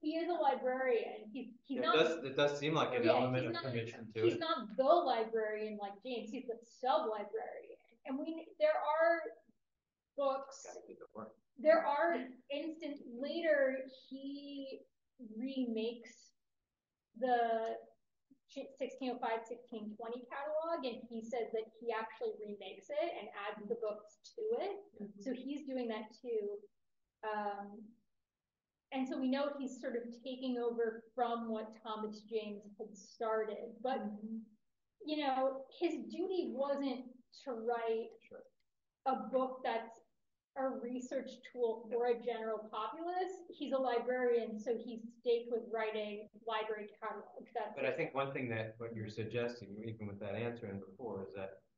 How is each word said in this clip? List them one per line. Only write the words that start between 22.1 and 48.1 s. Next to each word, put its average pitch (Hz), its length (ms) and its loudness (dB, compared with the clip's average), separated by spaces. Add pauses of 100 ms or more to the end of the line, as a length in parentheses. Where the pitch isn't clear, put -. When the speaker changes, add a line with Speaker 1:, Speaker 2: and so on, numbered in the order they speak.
Speaker 1:
remakes 196 480 -10
it 311 280 2
and 214 100 -8 (200)
adds 208 200 -8
the 233 140 0
books - 360 -6 (160)
to 226 80 -6 (200)
it. 403 140 -2 (260)
Speaker 2:
Mm-hmm. 202 200 -12
Speaker 1:
So 254 100 -2
he's 277 340 -6
doing 254 220 -2
that 226 220 -4 (100)
too. 208 380 -2 (680)
Um, 208 560 -4 (1120)
and 262 160 0
so - 100 -2
we 262 100 2
know 285 300 4
he's 262 220 -6
sort 247 160 -2
of 240 60 0 (200)
taking 254 360 -2
over 233 440 0 (120)
from 233 360 2
what 220 320 -4
Thomas 214 380 -4 (100)
James 208 320 -4 (160)
had - 180 -10
started. 220 840 -2
But, 233 240 0
Speaker 3:
Mm-hmm. 220 300 -6 (720)
Speaker 1:
you 302 200 0
know, 262 360 2 (180)
his 339 140 2 (160)
duty 339 440 0
wasn't 277 520 0 (380)
to 269 80 -4
write 226 580 0 (180)
Speaker 2:
Sure. - 100 -14 (680)
Speaker 1:
a 262 100 4 (160)
book 254 320 2
that's 233 340 0 (580)
a 269 120 2 (120)
research 247 500 -4 (220)
tool 226 400 0
for 240 140 4
a 240 160 6
general 220 360 -2 (120)
populace. 339 600 -2 (180)
He's 262 220 -4
a 269 40 2
librarian, 240 840 4
so 233 180 2
he's 226 220 -6 (180)
staked 233 320 2
with 226 120 0 (100)
writing 214 560 -2 (180)
library 214 420 -2 (120)
catalogs. 214 520 -8
That's - 220 -2
Speaker 2:
But 135 120 -2
I - 20 4
Speaker 1:
it. - 80 2
Speaker 2:
think 156 180 -2